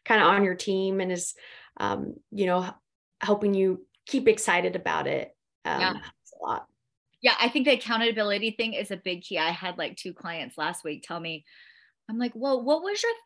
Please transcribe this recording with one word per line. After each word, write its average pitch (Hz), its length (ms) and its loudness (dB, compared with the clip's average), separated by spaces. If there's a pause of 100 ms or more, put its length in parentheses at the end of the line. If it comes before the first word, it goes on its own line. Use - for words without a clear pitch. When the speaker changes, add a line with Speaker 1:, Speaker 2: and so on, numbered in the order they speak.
Speaker 1:
kinda 214 200 6
on 196 180 6
your 185 120 2
team 190 460 0
and 185 100 -2
is, 175 240 -4 (420)
um, - 380 -4 (160)
you 202 160 0
know, 180 180 2
h-, 180 60 -8 (500)
helping 208 320 2
you 190 320 2 (220)
keep 262 200 2
excited 180 480 2
about 156 320 -2
it, 139 280 -4 (300)
um, 80 140 0
Speaker 2:
Yeah. 185 140 0 (100)
Speaker 1:
helps - 380 -20
a - 20 -6
lot. - 240 -4 (540)
Speaker 2:
Yeah, 240 180 4
I 240 100 2
think 254 160 0
the 285 80 6
accountability 220 800 0
thing 226 220 -4
is 202 180 -4
a 190 60 -4
big 180 240 -6
key. 185 160 -8
I 160 140 0
had, 180 260 -8
like, 165 180 -6
two - 180 -12
clients 170 440 -10
last 165 260 -4
week 151 200 -8
tell 175 160 -8
me, 165 260 -10 (640)
I'm 220 100 -6
like, 240 160 -2
"Well, 254 280 0
what 302 200 2
was 415 200 -2
your 466 100 0 (120)